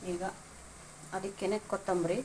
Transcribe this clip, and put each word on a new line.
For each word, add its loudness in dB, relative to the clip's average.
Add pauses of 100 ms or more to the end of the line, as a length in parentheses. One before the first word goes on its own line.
ಈಗ 2 (880)
ಅದಕ್ಕೇನೆ 0
ಕೊತ್ತಂಬರಿ 4